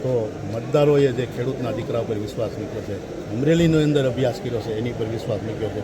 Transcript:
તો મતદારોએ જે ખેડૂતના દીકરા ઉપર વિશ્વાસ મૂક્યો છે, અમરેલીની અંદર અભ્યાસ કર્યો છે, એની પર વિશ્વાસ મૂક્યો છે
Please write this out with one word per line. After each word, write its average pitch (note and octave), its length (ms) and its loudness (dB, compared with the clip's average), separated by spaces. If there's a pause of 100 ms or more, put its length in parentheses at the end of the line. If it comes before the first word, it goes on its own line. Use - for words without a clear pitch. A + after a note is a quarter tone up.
તો A#2 280 0 (220)
મતદારોએ C#3 580 4
જે B2 140 -2
ખેડૂતના B2 460 -4
દીકરા A#2 280 -2
ઉપર A#2 140 -2
વિશ્વાસ G#2+ 440 -4
મૂક્યો G#2 240 -6
છે, - 500 -8
અમરેલીની D#3 520 4
અંદર D3 220 4
અભ્યાસ B2 380 2
કર્યો A#2+ 160 -2
છે, A2 140 -4
એની A#2 180 -2
પર A#2 140 -2
વિશ્વાસ A2 360 -4
મૂક્યો G#2+ 280 -4
છે F#2+ 140 -6